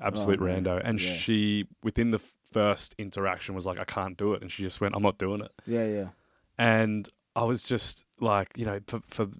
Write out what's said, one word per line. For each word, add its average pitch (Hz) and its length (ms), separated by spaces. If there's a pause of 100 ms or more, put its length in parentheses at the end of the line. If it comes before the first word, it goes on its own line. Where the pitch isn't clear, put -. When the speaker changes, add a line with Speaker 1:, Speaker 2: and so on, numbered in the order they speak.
Speaker 1:
absolute 101 400
Speaker 2:
Oh, 92 40
man. 90 200
Speaker 1:
rando. 90 200
And 110 160
Speaker 2:
Yeah. 90 120
Speaker 1:
she, 104 560 (160)
within 117 260
the 110 80
f-, - 160 (160)
first 104 480
interaction, 98 560
was 90 100
like, 92 140
"I 95 60
can't 95 320
do 104 160
it." - 100
And 90 80
she 98 140
just - 160
went, 101 160
"I'm 101 80
not 98 140
doing 98 220
it." 107 120 (140)
Speaker 2:
Yeah, 113 200
yeah. 101 220 (500)
Speaker 1:
And 110 500 (280)
I 117 80
was 117 180
just - 420 (140)
like, 104 380
you 120 80
know, 101 240
for, 110 180
for 107 220 (100)